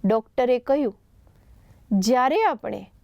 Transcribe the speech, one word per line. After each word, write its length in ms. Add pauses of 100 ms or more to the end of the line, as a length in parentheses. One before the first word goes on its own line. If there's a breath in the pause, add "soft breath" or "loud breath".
ડૉક્ટરે 540
કહ્યું, 400 (920 soft breath)
"જ્યારે 520
આપણે 480 (120)